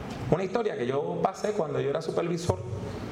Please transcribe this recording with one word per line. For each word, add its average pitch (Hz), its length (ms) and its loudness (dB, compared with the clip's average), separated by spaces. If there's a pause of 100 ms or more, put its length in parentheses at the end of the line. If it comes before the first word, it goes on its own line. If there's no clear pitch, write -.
(300)
una 170 140 4
historia 202 320 0
que 123 100 0
yo 160 360 0
pasé 196 300 2
cuando 147 280 0
yo 135 100 2
era 156 100 2
supervisor 170 580 0 (540)